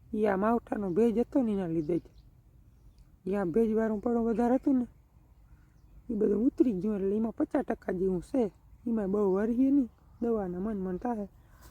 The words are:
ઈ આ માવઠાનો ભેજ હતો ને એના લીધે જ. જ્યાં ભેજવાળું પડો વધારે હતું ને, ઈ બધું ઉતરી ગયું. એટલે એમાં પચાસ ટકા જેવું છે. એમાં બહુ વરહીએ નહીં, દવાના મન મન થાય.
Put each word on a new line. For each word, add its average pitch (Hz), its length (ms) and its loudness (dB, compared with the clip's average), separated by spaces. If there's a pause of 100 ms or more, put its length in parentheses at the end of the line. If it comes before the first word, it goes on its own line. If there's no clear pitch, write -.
(160)
ઈ 214 100 0
આ 196 100 2
માવઠાનો 214 540 -2
ભેજ 208 280 2
હતો 262 240 0
ને 220 100 0
એના 190 160 -2
લીધે 165 320 -2
જ. - 20 -18 (1200)
જ્યાં 185 260 -2
ભેજવાળું 220 480 2
પડો 233 240 0
વધારે 233 320 2
હતું 269 200 2
ને, 247 120 0 (1200)
ઈ 226 40 -4
બધું 202 300 2
ઉતરી 262 260 2
ગયું. 202 240 -2
એટલે 196 200 -2
એમાં 220 160 -2
પચાસ - 340 -2
ટકા - 280 -6
જેવું 185 280 -2
છે. 233 300 -2 (360)
એમાં 214 240 -2
બહુ 202 220 2
વરહીએ 233 380 2
નહીં, 277 180 2 (320)
દવાના 202 380 -2
મન 208 180 -4
મન 185 200 -4
થાય. 214 300 -4 (440)